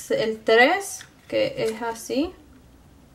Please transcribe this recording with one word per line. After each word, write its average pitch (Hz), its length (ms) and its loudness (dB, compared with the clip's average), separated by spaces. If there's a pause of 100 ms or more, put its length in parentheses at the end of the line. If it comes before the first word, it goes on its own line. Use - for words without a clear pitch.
(100)
el 220 340 -2
tres, 277 600 4 (200)
que - 380 -2
es 220 180 -4
así. 233 500 -4 (840)